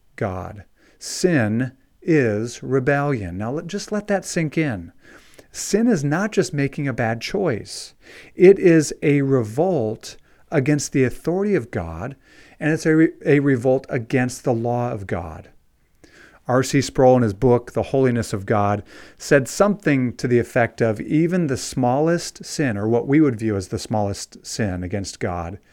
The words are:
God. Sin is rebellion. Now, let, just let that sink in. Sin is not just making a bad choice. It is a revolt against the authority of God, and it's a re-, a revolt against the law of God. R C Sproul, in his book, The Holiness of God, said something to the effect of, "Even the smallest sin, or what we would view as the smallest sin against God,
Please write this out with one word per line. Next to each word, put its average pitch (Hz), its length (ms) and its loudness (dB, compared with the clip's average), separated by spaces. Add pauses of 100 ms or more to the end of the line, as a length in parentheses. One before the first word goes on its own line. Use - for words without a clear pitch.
(160)
God. 92 480 -8 (340)
Sin 123 760 0 (280)
is 123 600 0
rebellion. 135 760 -2
Now, 110 140 -6
let, 170 160 -8
just 196 240 -10
let 208 160 -4
that 196 180 -2
sink 160 320 -4
in. 110 340 -4 (600)
Sin - 360 0
is 180 160 2
not 175 280 0
just - 200 0
making 139 360 -2
a 131 60 -2
bad 117 280 -2
choice. - 720 -6 (400)
It 196 240 8
is 165 340 4 (120)
a 143 180 4
revolt 131 960 -2 (320)
against 147 440 0
the 135 100 2
authority 185 500 -2
of 131 160 -2
God, 87 460 -8 (440)
and 151 140 0
it's 156 140 -2
a 156 80 4
re-, 160 160 4 (120)
a 147 160 4
revolt 135 480 2
against 127 560 -4
the 131 100 0
law 120 380 -4
of 98 160 -10
God. 85 420 -8 (960)
R 127 160 4
C 135 180 0
Sproul, 127 360 4
in 123 60 2
his 104 120 0
book, 120 360 2
The 113 120 -2
Holiness 123 500 0
of 98 140 -6
God, 104 360 0 (340)
said 139 300 2
something 147 720 0
to - 100 -4
the 123 120 4
effect 117 420 0
of, 113 180 0
"Even 165 480 0
the 135 80 -2
smallest 147 880 -2
sin, 127 340 -4
or 104 120 -2
what 117 180 0
we 143 140 4
would 127 180 2
view 110 160 0
as 95 120 -4
the 110 120 -6
smallest - 640 -4
sin 92 380 -4
against 95 360 -8
God, 87 400 -6 (140)